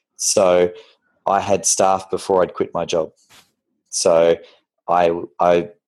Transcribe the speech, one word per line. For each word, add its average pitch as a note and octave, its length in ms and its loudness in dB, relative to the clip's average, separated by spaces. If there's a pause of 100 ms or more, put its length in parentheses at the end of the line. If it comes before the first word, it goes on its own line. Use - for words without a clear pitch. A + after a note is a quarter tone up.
(180)
So F2+ 560 2 (520)
I G2 140 0
had F#2+ 260 -2
staff F#2+ 440 0
before F#2 320 0
I'd E2+ 120 -2
quit - 200 -6
my E2+ 100 -4
job. E2 300 -4 (720)
So E2+ 480 2 (540)
I, E2+ 240 0 (260)
I F2 300 2 (180)